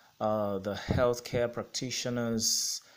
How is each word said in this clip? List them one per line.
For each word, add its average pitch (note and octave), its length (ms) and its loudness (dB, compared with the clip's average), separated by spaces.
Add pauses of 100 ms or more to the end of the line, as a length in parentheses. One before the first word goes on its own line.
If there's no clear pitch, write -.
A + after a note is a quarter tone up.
(200)
uh, G#2+ 380 2
the G2 160 -2
healthcare A#2+ 800 2
practitioners, A#2 1300 -2 (140)